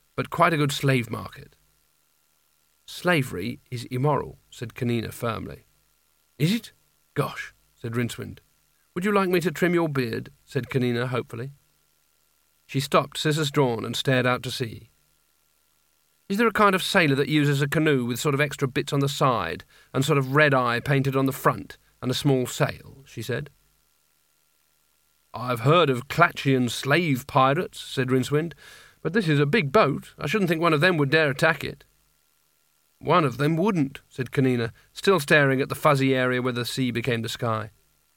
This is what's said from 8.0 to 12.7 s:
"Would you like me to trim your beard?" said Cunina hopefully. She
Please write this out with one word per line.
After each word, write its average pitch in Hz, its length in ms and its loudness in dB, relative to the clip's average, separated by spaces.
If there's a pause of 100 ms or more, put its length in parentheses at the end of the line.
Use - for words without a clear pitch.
"Would 180 100 -4
you 214 60 2
like 190 180 2
me 180 120 2
to 165 100 0
trim 175 240 0
your 165 140 2
beard?" 120 420 -4 (140)
said 120 240 -6
Cunina 123 380 0
hopefully. 123 440 -8 (1160)
She 135 120 -4